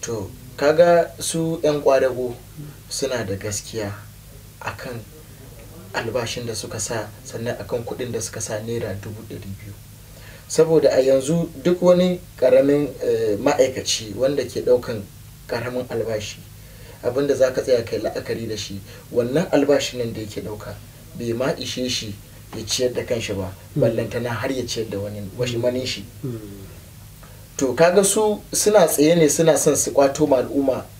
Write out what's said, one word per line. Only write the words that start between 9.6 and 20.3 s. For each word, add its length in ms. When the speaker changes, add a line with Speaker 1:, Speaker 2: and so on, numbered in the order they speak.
Speaker 1:
Saboda 420
a 100
yanzu 460
duk 200
wani 360
ƙaramin, 520
eh, 400
ma'aikaci 800
wanda 240
ke 240
ɗaukan 320
ƙaramin 420
albashi, 540
abin 240
da 60
za 200
ka 80
tsaya 220
kai 180
la'akari 460
da 80
shi, 240
wannan 400
albashin 460
nan 140
da 80
yake 220